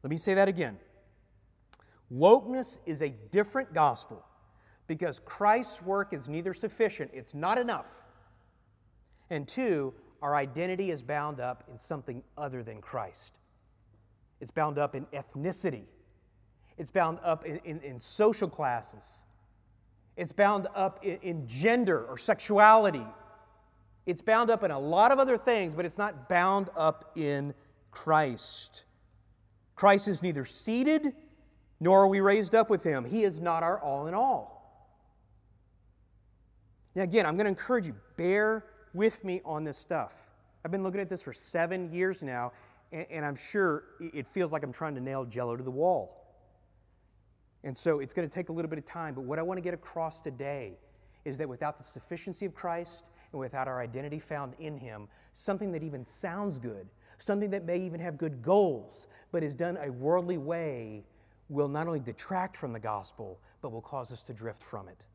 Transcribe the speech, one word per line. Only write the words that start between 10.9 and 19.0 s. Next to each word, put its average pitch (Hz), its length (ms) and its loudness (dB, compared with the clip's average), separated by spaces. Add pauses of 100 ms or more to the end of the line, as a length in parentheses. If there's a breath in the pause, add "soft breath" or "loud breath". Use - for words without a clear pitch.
is 147 100 -4
bound 147 400 -4
up 123 300 -8
in 120 80 -18
something 131 440 -10 (140)
other 131 260 -8
than 113 200 -12
Christ. - 560 -10 (1000)
It's 127 100 -14
bound 151 260 0
up 147 180 0
in 156 120 -8
ethnicity. 143 760 -6 (920 soft breath)
It's 151 140 -10
bound 170 320 2
up 160 240 0
in, 160 120 -6
in, 160 220 -10
in 131 200 -12
social 208 480 4
classes. 120 760 -6 (920)